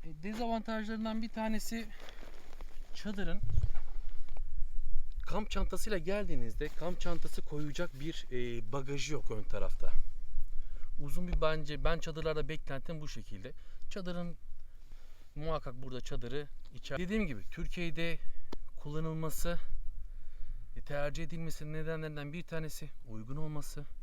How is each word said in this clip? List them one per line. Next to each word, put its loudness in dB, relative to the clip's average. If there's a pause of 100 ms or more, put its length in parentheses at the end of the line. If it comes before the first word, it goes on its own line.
E, -12
dezavantajlarından -6
bir -4
tanesi -4 (1040)
çadırın 0 (1900)
kamp 0
çantasıyla 0
geldiğinizde 2
kamp 0
çantası 4
koyacak -2
bir, -6
e, -2
bagajı -2
yok 4
ön 0
tarafta. 6 (1120)
Uzun 2
bir, 0
bence -2
ben 2
çadırlarda -4
beklentim -6
bu -6
şekilde. -8 (380)
Çadırın -4 (1000)
muhakkak -6
burada -6
çadırı -4 (260)
içer. -8
Dediğim -4
gibi -6
Türkiye'de -2 (580)
kullanılması, -2 (1160)
e, -4
tercih -4
edilmesinin -4
nedenlerinden -8
bir -8
tanesi -6 (200)
uygun -8
olması -4 (180)